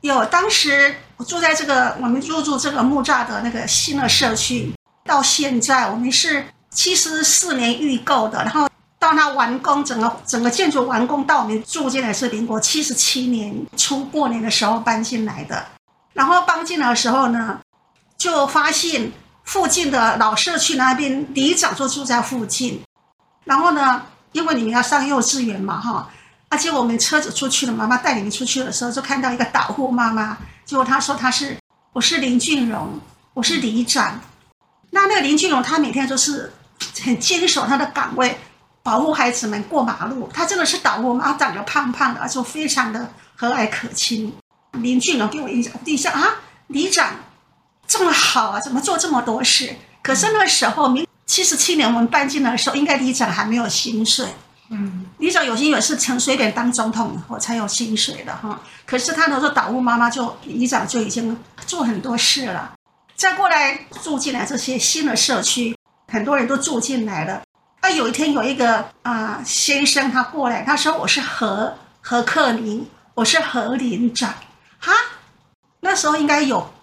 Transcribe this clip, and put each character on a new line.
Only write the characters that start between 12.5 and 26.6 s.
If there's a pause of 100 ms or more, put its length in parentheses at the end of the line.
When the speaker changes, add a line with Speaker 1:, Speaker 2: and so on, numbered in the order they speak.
Speaker 1:
七
十
七
年 (220)
初
过
年
的
时
候
搬
进
来
的。 (460)
然
后
搬
进
来
的
时
候
呢， (560)
就
发
现 (360)
附
近
的
老
社
区
那
边
里
长
就
住
在
附
近。 (600)
然
后
呢， (320)
因
为
你
们
要
上
幼
稚
园
嘛，
哈， (400)
啊，
结